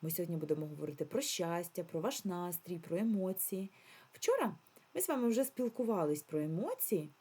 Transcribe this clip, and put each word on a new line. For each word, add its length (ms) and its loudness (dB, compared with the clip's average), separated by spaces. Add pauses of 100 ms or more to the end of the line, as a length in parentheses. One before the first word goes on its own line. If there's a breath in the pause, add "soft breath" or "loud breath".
Ми 100 -4
сьогодні 260 -2
будемо 280 0
говорити 400 -6
про 160 0
щастя, 640 -2
про 180 -4
ваш 240 -2
настрій, 540 -4
про 180 -2
емоції. 760 0 (400 loud breath)
Вчора 440 2 (380 loud breath)
ми 80 -2
з 80 -2
вами 180 4
вже 180 6
спілкувались 800 2
про 160 -2
емоції 680 0 (120)